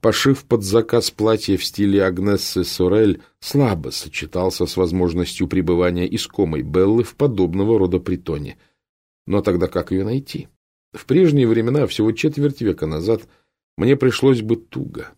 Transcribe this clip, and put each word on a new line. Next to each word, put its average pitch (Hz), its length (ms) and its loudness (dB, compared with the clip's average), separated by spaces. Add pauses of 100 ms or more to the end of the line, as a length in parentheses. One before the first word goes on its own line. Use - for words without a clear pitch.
Пошив 135 400 2
под 113 180 0
заказ 110 480 0
платье 104 460 0
в - 80 -4
стиле 101 400 2
Агнессы 92 580 -2
Сорель 95 600 2 (180)
слабо 101 480 0
сочетался 90 800 -4
с - 100 -6
возможностью 90 720 0
пребывания 87 640 0
искомой 82 460 -2
Беллы 98 440 2
в - 120 -14
подобного 101 640 0
рода 92 200 0
притоне. 80 600 -6 (680)
Но 101 140 0
тогда 90 260 0
как 87 260 -4
ее 95 120 -2
найти? 127 440 -8 (440)
В - 140 -18
прежние 147 420 4
времена, 117 380 2
всего 110 260 0
четверть 143 480 -2
века 98 240 -2
назад, 82 380 -2 (560)
мне 123 180 2
пришлось 131 460 0
бы 113 140 -2
туго. - 600 -12